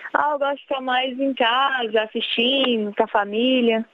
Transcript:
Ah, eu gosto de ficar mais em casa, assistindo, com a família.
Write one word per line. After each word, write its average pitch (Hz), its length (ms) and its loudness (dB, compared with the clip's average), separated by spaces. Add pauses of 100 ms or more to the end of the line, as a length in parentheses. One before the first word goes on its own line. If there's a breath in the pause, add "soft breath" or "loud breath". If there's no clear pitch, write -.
(140)
Ah, 294 180 2
eu 285 60 -2
gosto 277 180 0
de - 60 -14
ficar 269 180 -6
mais 254 380 -2
em 277 160 0
casa, 240 680 0
assistindo, 233 920 0
com 226 100 2
a 214 40 -4
família. 226 840 0